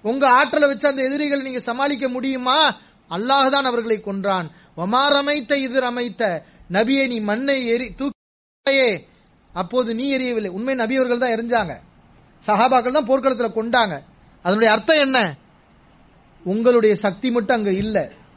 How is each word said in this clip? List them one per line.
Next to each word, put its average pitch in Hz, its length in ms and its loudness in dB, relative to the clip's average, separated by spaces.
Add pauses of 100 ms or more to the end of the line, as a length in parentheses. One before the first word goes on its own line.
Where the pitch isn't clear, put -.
உங்க 262 260 0
ஆற்றலை 285 400 4
வச்சு 277 200 0
அந்த 269 160 0
எதிரிகளை 277 400 0
நீங்க 262 160 -6
சமாளிக்க 262 480 -2
முடியுமா? 254 680 0 (340)
அல்லாஹ் 262 400 2
தான் 277 160 0
அவர்களை 226 360 -2
கொன்றான். 190 480 -4 (280)
"வமா 233 320 0
ரமைத்த 285 440 0
இது 262 280 -2
ரமைத்த", 240 600 -4 (300)
நபியை 262 360 2
நீ 240 120 -4
மண்ணை 240 520 -2
எரி-, 240 240 -2
தூக்கியே, 262 1080 -2 (480)
அப்போது 226 420 -4
நீ 269 220 -2
எரியவில்லை. 240 300 -4
உண்மை 226 280 -4
நபி 240 200 -2
அவர்கள் 254 220 0
தான் 247 120 0
எரிஞ்சாங்க, 226 440 -2 (760)
சஹாபாக்கள் 247 440 2
தான் 277 160 0
போர்க்களத்துல 247 440 0
கொண்டாங்க. 220 480 0 (420)
அதனுடைய 214 320 4
அர்த்தம் 254 260 4
என்ன? 247 380 0 (1040)
உங்களுடைய 220 520 4
சக்தி 202 360 -2
மட்டும் 240 260 0
அங்க 202 140 -2
இல்ல, 196 400 -2 (260)